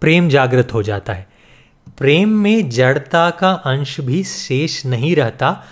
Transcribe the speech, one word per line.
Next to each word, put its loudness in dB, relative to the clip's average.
प्रेम 4
जागृत 2
हो 0
जाता -6
है। -12
प्रेम 2
में 2
जड़ता 2
का 0
अंश -4
भी -2
शेष -6
नहीं -2
रहता, -2